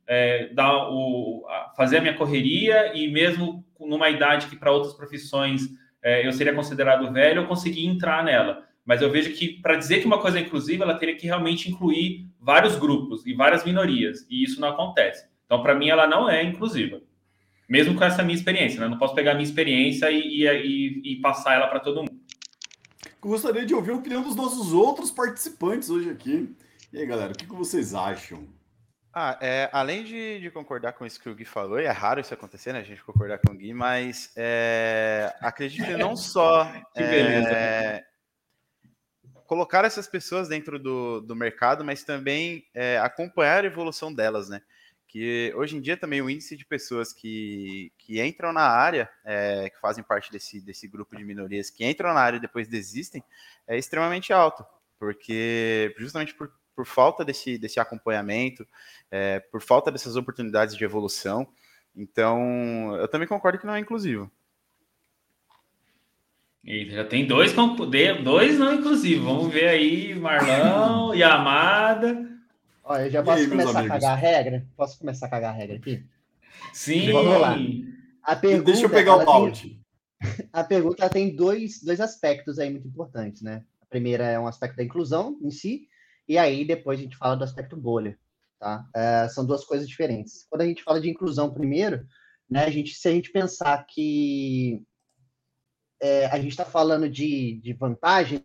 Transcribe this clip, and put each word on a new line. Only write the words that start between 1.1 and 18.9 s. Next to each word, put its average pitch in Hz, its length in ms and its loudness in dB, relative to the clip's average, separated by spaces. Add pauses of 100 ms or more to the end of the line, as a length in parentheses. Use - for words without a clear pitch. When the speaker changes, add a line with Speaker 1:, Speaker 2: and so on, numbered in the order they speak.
Speaker 1:
a, - 280 -8
fazer 135 220 4
a 165 40 4
minha 156 120 0
correria, 156 840 2
e 151 140 -2
mesmo 170 560 0 (140)
numa 156 300 0
idade 147 380 2
que - 100 -18
pra 143 140 2
outras 143 220 2
profissões, 139 760 -4 (340)
é, 120 240 2
eu 131 60 0
seria 143 200 2
considerado 135 580 2
velho, 151 300 6
eu - 60 -2
consegui 170 400 -2
entrar 170 360 0
nela. 123 400 2 (200)
Mas 120 180 2
eu 143 80 4
vejo 156 240 0
que, 170 280 -6
pra 160 160 2
dizer 160 220 2
que - 60 0
uma 220 140 4
coisa 180 180 0
é 170 40 0
inclusiva, 165 420 -4
ela 170 100 2
teria 160 220 -2
que 170 100 -10
realmente 170 460 -2
incluir 175 560 -2 (120)
vários 151 360 6
grupos 127 500 0
e 123 80 -4
várias 143 300 4
minorias, 165 680 0
e 127 140 -2
isso 135 180 -4
não 147 60 0
acontece. 143 600 0 (180)
Então, 123 180 0
pra 143 100 6
mim, 147 160 2
ela 156 160 6
não 190 240 4
é 165 140 2
inclusiva, 175 580 -4 (680)
mesmo 151 280 4
com 185 80 2
essa 180 180 4
minha 170 160 0
experiência, 170 420 -2
né? 113 60 -2
Eu 117 60 -2